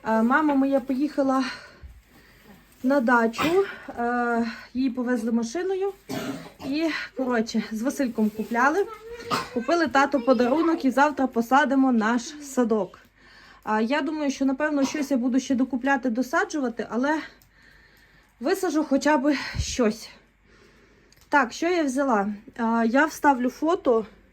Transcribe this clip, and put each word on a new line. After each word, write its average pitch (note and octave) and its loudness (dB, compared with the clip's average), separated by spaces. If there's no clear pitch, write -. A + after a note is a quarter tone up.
Е, A3+ 2
мама C#4+ 4
моя C4+ 4
поїхала C4+ 0
на C#4 4
дачу, B3 2
е, A#3+ 0
її C4 -2
повезли A#3+ -2
машиною. F#4 -2
І, D#4 0
коротше, A#3 0
з A3 -6
Васильком A#3 0
купляли. C4+ 0
Купили D#4 2
тату C#4 2
подарунок C4+ 2
і B3+ 4
завтра C#4 2
посадимо C4 2
наш A#3 2
садок. A3+ -2
А, G#3+ -2
я C#4 0
думаю, D4+ -4
що, C4+ -4
напевно, C#4 0
щось C#4+ -4
я C#4 0
буду B3+ 0
ще C4 -2
докупляти, C4 -2
досаджувати, C4 -4
але C#4 0
висажу D#4+ -2
хоча C#4+ 2
б C#4 2
щось. - -2
Так, C4+ 2
що E4 -2
я F4 0
взяла? B3 0
А, A#3 0
я C4+ 4
вставлю C4 0
фото C#4 0